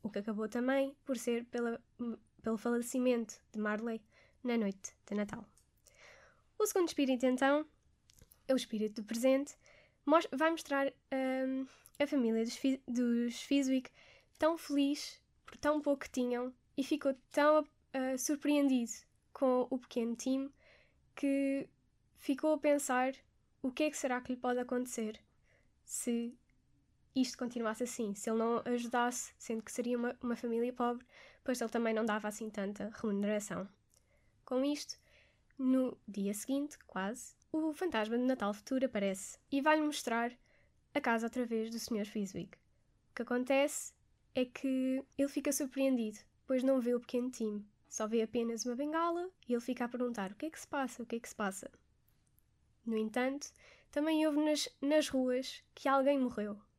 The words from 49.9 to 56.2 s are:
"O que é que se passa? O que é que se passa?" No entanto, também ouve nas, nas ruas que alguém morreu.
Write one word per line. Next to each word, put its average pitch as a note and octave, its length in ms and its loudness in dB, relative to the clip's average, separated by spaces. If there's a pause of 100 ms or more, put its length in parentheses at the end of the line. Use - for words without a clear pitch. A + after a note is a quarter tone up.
"O - 40 -14
que D4+ 100 -6
é D#4+ 40 -6
que - 80 -18
se - 80 -14
passa? C4 360 -4
O A3+ 40 -8
que A#3 100 -6
é A#3 40 -6
que - 80 -16
se - 60 -16
passa?" F#3+ 360 -6 (1160)
No A3+ 100 -2
entanto, B3 560 -2 (380)
também D#4 360 4
ouve D4+ 160 4
nas, D4+ 260 2 (120)
nas D4+ 280 4
ruas B3+ 540 -2 (120)
que - 140 -4
alguém C4+ 300 4
morreu. G#3 400 -2 (200)